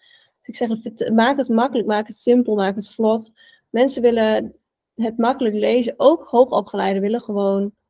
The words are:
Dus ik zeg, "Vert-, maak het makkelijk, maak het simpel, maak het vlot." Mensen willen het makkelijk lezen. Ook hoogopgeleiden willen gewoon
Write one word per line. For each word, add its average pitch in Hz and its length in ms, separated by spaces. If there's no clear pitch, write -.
Dus - 60
ik 220 80
zeg, 220 240
"Vert-, - 320
maak 233 240
het 269 120
makkelijk, 233 400
maak 214 180
het 208 100
simpel, 240 380
maak 196 200
het 208 140
vlot." 220 440
Mensen 254 320
willen 226 540
het 226 240
makkelijk 233 360
lezen. 220 420
Ook 302 280
hoogopgeleiden 196 800
willen 214 180
gewoon 202 520